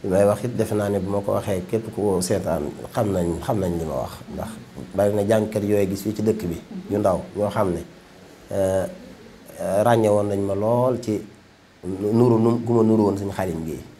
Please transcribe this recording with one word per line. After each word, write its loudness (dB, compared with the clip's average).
Li -2
may 6
wax 2
it -4
defe 0
naa 0
ne 0
bu -4
ma 0
ko -2
waxee -2
képp -2
ku 0
seetaan -2
xam 0
nañ, -2
xam -2
nañ 0
li -4
ma -6
wax. -12
Ndax -8
bari 2
na 0
jàngkat 2
yooyu 2
gis -4
fii -4
ci -4
dëkk 0
bi, -4
yu 0
ndaw, 2
ñoo 0
xam 0
ne, -6
euh, 2
euh, 0
ràññe 4
woon 2
nañ -2
ma -2
lool 0
ci -2
nuru 4
nu 4
gu 0
ma 6
nuru 4
woon 2
sëñ -6
Xaadim -4
Gueye. -8